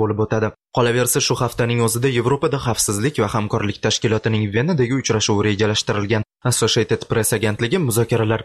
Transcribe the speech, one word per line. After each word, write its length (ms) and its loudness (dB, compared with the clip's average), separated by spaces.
bo'lib 240 0
o'tadi. 260 0
Qolaversa, 480 2
shu 160 0
haftaning 480 -2
o'zida 300 0
Yevropada 480 0
xavfsizlik 580 0
va 120 -2
hamkorlik 500 -2
tashkilotining 680 0
Venadagi 480 2
uchrashuvi 480 2
rejalashtirilgan. 800 0
Associated 580 0
Press 240 0
agentligi 440 0
muzokaralar 580 0